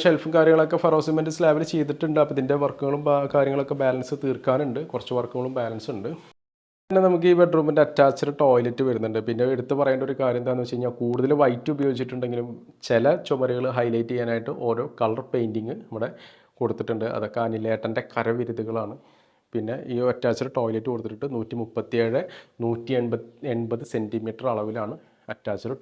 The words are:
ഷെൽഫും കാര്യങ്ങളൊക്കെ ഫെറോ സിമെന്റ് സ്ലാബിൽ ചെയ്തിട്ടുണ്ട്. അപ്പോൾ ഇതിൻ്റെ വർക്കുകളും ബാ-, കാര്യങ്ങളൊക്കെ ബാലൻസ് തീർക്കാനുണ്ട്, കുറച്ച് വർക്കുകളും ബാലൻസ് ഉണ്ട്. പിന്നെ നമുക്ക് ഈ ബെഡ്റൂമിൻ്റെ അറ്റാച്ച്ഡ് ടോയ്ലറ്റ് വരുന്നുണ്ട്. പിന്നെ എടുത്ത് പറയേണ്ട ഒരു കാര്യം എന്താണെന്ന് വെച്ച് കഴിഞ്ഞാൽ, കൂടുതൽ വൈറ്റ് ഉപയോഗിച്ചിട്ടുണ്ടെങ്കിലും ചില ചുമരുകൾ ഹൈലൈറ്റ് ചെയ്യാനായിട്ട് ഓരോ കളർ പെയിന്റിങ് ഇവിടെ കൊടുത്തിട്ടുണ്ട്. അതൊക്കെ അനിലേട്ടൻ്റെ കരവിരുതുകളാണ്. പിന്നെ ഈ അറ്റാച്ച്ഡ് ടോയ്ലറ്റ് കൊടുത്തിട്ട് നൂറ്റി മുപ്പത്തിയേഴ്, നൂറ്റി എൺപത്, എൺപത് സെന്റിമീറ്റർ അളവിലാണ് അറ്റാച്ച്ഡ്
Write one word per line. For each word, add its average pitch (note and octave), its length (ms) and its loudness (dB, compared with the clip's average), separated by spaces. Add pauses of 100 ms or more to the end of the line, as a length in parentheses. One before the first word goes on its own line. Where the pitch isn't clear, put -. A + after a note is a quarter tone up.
ഷെൽഫും D#3+ 320 2
കാര്യങ്ങളൊക്കെ D#3+ 480 6
ഫെറോ D#3 220 4
സിമെന്റ് D#3+ 300 0
സ്ലാബിൽ D#3+ 360 4
ചെയ്തിട്ടുണ്ട്. D3+ 500 0
അപ്പോൾ C#3+ 140 2
ഇതിൻ്റെ C#3 260 2
വർക്കുകളും C#3+ 460 -2
ബാ-, C#3+ 260 2
കാര്യങ്ങളൊക്കെ C#3 480 2
ബാലൻസ് B2+ 420 0
തീർക്കാനുണ്ട്, C3 560 0 (120)
കുറച്ച് B2 260 -6
വർക്കുകളും B2 400 -4
ബാലൻസ് A2+ 360 -6
ഉണ്ട്. G#2 140 -8 (800)
പിന്നെ F#3+ 200 4
നമുക്ക് F3 240 4
ഈ - 100 8
ബെഡ്റൂമിൻ്റെ D#3 440 4
അറ്റാച്ച്ഡ് C#3+ 580 4
ടോയ്ലറ്റ് B2 460 4
വരുന്നുണ്ട്. A2 300 -2 (100)
പിന്നെ A#2+ 260 2
എടുത്ത് B2 260 -4
പറയേണ്ട C3 280 2
ഒരു C3+ 120 -4
കാര്യം B2 220 0
എന്താണെന്ന് B2 240 -2
വെച്ച് B2 100 -4
കഴിഞ്ഞാൽ, B2 240 -4
കൂടുതൽ A#2+ 280 0 (140)
വൈറ്റ് B2 320 2
ഉപയോഗിച്ചിട്ടുണ്ടെങ്കിലും B2 720 -2 (420)
ചില B2+ 260 6 (120)
ചുമരുകൾ B2+ 380 0 (140)
ഹൈലൈറ്റ് A#2 340 0
ചെയ്യാനായിട്ട് A#2 400 -2 (160)
ഓരോ A#2 160 -2 (160)
കളർ A#2 200 0 (140)
പെയിന്റിങ് A2+ 400 -4 (140)
ഇവിടെ A2+ 200 -6 (520)
കൊടുത്തിട്ടുണ്ട്. A2 440 -2 (120)
അതൊക്കെ G#2+ 300 -4
അനിലേട്ടൻ്റെ A2+ 560 -4 (120)
കരവിരുതുകളാണ്. A2+ 800 -4 (580)
പിന്നെ A2 200 -4 (180)
ഈ - 20 -4 (160)
അറ്റാച്ച്ഡ് B2 460 -2
ടോയ്ലറ്റ് A2+ 360 -2
കൊടുത്തിട്ട് A2 420 -6
നൂറ്റി A2+ 260 -6
മുപ്പത്തിയേഴ്, A#2 600 0 (420)
നൂറ്റി A#2 360 -2
എൺപത്, A#2 240 -2 (300)
എൺപത് A#2 400 -4
സെന്റിമീറ്റർ A2 580 -6
അളവിലാണ് A2 440 -4 (380)
അറ്റാച്ച്ഡ് G#2+ 500 -8